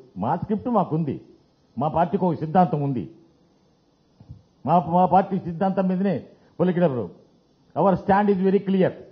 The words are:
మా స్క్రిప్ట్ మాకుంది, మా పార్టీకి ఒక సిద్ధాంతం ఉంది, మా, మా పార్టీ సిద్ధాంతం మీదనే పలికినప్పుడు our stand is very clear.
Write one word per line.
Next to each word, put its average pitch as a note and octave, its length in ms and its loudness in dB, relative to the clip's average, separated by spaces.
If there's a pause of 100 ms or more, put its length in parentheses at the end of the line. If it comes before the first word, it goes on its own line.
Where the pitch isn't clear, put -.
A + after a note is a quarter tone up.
(180)
మా C3+ 180 -2
స్క్రిప్ట్ - 320 -4
మాకుంది, E3 540 -2 (560)
మా C#3+ 100 -2
పార్టీకి F3 380 -2
ఒక E3 100 0
సిద్ధాంతం D#3 460 0
ఉంది, B2+ 340 -6 (1500)
మా, E3+ 140 4
మా F3 260 2
పార్టీ F#3+ 340 2
సిద్ధాంతం F#3+ 480 -2
మీదనే F#3 380 -2 (340)
పలికినప్పుడు D#3+ 680 0 (540)
our F#3 160 4
stand G3+ 400 2
is F#3 120 -2
very G3 200 2
clear. F#3 240 2 (200)